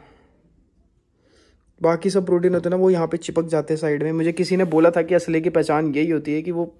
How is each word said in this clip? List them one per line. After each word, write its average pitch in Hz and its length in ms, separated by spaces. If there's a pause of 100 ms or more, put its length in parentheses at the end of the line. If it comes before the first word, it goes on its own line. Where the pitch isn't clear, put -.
(1800)
बाकी 165 280
सब 185 160
प्रोटीन 180 280
होते 170 160
हैं - 20
ना 185 60
वो 185 120
यहाँ 170 180
पे 170 100
चिपक 165 280
जाते 156 280
हैं 156 80
side 151 220
में। 156 80
मुझे 165 200
किसी 180 260
ने 185 80
बोला 160 260
था 170 100
कि 170 140
असली 160 260
की 175 100
पहचान 156 440
यही 160 140
होती 147 240
है 156 80
कि 175 100
वो 170 140 (140)